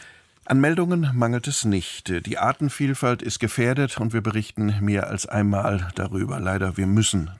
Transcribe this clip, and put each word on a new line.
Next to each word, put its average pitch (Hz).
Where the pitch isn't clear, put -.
An 135
Meldungen 165
mangelt 120
es 139
nicht. 90
Die 104
Artenvielfalt 131
ist -
gefährdet 127
und 113
wir 113
berichten 104
mehr 101
als 101
einmal 101
darüber. 95
Leider, 95
wir 95
müssen 98